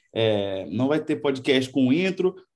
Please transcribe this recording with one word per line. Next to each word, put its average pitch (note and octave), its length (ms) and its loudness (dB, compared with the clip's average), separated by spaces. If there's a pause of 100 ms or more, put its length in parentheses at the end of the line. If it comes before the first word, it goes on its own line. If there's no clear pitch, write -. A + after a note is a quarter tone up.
(140)
é, G2+ 560 0
"não A#2+ 180 -2
vai D#3 100 0
ter D#3 180 -4
podcast C3+ 540 0
com C3 220 2
intro, F#3 420 0 (220)